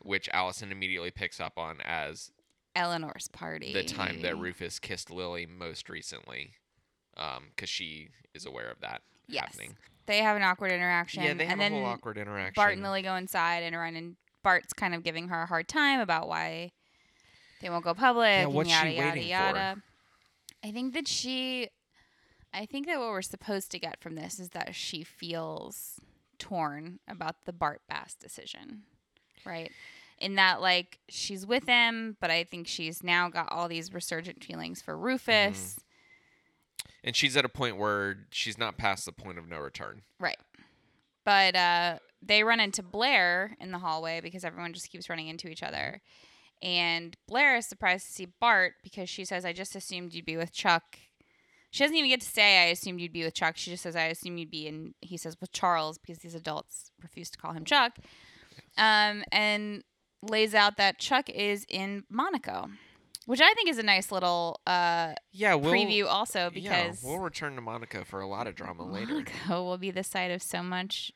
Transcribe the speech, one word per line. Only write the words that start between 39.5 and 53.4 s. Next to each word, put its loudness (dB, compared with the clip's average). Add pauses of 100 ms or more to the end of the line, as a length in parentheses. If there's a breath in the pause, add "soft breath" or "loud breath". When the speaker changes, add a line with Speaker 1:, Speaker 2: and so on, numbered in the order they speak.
Speaker 1:
return. -10 (160)
Speaker 2:
Right. -4 (840 soft breath)
But, 8
uh, 4 (240)
they 6
run 4
into 2
Blair 2
in -12
the -6
hallway -2
because -12
everyone -8
just -12
keeps -14
running -6
into -12
each -12
other. -6 (580 soft breath)
And 0 (100)
Blair 4
is -2
surprised 0
to -14
see -10
Bart 4
because -10
she -10
says, -6
"I -4
just -10
assumed -10
you'd -10
be -4
with -4
Chuck." 4 (720 soft breath)
She 2
doesn't 4
even 4
get 4
to -10
say, 8
"I 8
assumed -2
you'd -6
be -2
with -2
Chuck." 0